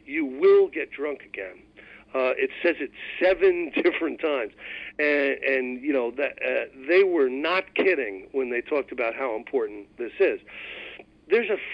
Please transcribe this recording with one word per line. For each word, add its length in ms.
you 180
will 420
get 220
drunk 340
again. 380
Uh, 200
it 140
says 160
it 100
seven 540
<laughs> 80
different 360
times, 340
and, 460
and 400
you 100
know 180
that, 320
uh, 220
they 160
were 260
not 460
kidding 560
when 180
they 120
talked 300
about 220
how 220
important 500
this 220
is. 200
There's 220
a 80